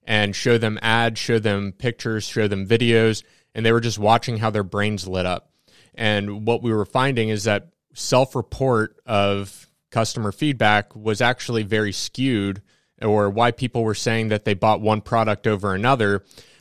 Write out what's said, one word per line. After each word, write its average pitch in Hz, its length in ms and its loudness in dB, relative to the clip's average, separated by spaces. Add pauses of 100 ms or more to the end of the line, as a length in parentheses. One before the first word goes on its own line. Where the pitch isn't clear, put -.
and 104 300 0
show 120 220 2
them 110 240 -2
ads, 113 380 2
show 117 200 0
them 101 380 -2
pictures, 110 480 -6
show 110 220 -2
them 98 200 -4
videos, 113 560 2 (320)
and 113 120 -2
they 113 60 6
were 117 80 2
just 113 180 -4
watching 113 400 2
how 110 100 -2
their 104 140 -2
brains 101 460 -4
lit 92 180 -2
up. - 240 -6 (440)
And 104 520 -2
what 117 160 0
we 117 100 0
were 107 140 0
finding 127 440 0
is 107 140 -4
that 104 240 0 (260)
self-report 127 1120 0
of 101 640 -2 (220)
customer 110 420 -2
feedback 107 640 2
was 107 240 -2
actually 120 440 0
very 104 280 -2
skewed, 101 720 -2 (400)
or 104 260 2
why 113 220 2
people 120 320 -4
were 110 120 -2
saying 113 340 -2
that 107 160 -2
they 107 100 0
bought 101 260 2
one 107 200 0
product 110 460 -2
over 101 280 -2
another 104 500 0 (360)